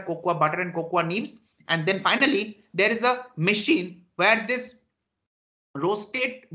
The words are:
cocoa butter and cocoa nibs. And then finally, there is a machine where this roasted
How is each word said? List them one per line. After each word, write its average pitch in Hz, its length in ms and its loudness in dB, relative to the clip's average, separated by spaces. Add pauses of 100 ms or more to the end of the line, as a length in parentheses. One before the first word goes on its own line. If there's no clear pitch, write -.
cocoa 170 260 -2
butter 156 280 2
and 175 120 -6
cocoa 170 380 -2
nibs. 240 280 -6 (300)
And 160 160 0
then 190 160 0
finally, 214 420 2 (300)
there 202 220 4
is 226 80 -6
a 247 220 2 (120)
machine 180 640 0 (160)
where 220 300 4
this 247 340 -6 (920)
roasted 208 800 -4